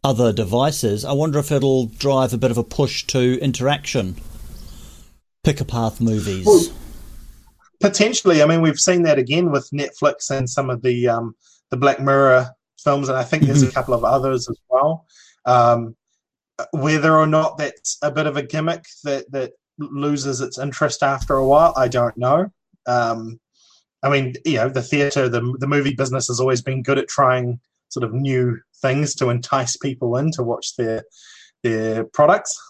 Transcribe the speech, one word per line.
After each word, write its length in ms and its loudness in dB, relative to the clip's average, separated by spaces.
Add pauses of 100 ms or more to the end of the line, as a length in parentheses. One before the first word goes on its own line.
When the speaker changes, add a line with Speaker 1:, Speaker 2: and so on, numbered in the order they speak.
Speaker 1:
other 280 2
devices, 720 -2
I 80 -4
wonder 260 0
if 120 -4
it'll 360 2
drive 460 0
a 60 -4
bit 120 2
of 80 0
a 60 0
push 440 -2
to 320 2
interaction. 760 -2 (1300)
Pick 180 0
a 40 -4
path 360 -4
movies. 460 0
Speaker 2:
Well, 180 8 (1160)
potentially. 640 4
I 40 8
mean, 160 4
we've 180 2
seen 220 2
that 160 4
again 320 0
with 200 -2
Netflix 600 -2
and 180 -2
some 220 -4
of 120 -6
the, 260 0
um, 260 -2 (360)
the 60 -4
Black 240 2
Mirror 500 4 (280)
films, 300 -2
and 100 -2
I 60 -4
think 200 2
there's 160 4
Speaker 1:
Mm-hmm. 100 4
Speaker 2:
a 20 -16
couple 220 -2
of 100 0
others 440 0
as 100 -8 (100)
well. 380 0 (380)
Um, 500 4 (760)
whether 440 2
or 100 6
not 320 2
that's 440 -8
a 80 0
bit 160 -2
of 100 -4
a 60 -4
gimmick 440 -4 (180)
that, 260 -6
that 220 -6 (260)
loses 600 -4
its 180 -8
interest 440 -4
after 340 0
a 100 2
while, 300 6
I 100 2
don't 300 -2
know. 340 0 (360)
Um, 520 -2 (640)
I 60 0
mean, 260 0 (100)
you 120 0
know, 120 0
the 140 -4
theatre, 460 0
the, 300 -2
the 80 -6
movie 280 0
business 340 -4
has 120 -4
always 220 0
been 200 -6
good 160 0
at 100 -4
trying 520 0 (300)
sort 120 -6
of 100 -4
new 460 0 (220)
things 360 0
to 120 0
entice 480 -2
people 400 -4
in 160 -2
to 100 -6
watch 340 -6
their, 280 -4 (580)
their 420 -2
products. 540 2 (120)